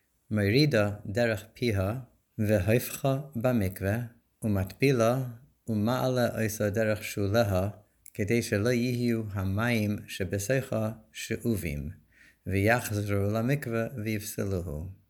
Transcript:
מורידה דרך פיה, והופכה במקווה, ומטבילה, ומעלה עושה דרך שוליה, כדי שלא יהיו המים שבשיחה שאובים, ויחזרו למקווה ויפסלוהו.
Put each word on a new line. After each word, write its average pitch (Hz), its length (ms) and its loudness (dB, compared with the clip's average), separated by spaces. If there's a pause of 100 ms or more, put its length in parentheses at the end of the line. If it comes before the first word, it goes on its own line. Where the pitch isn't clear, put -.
(300)
מורידה 104 600 4 (160)
דרך 113 380 0 (100)
פיה, 101 400 0 (440)
והופכה 107 800 2 (180)
במקווה, 107 640 0 (440)
ומטבילה, 117 800 2 (440)
ומעלה 117 760 0
עושה 107 280 0
דרך 107 340 0
שוליה, 101 640 2 (460)
כדי 113 280 2
שלא 107 260 2
יהיו 120 540 0 (100)
המים 104 640 0 (100)
שבשיחה 110 840 -2 (220)
שאובים, 85 800 -4 (560)
ויחזרו 101 840 2
למקווה 117 560 -2 (180)
ויפסלוהו. 95 840 -4 (220)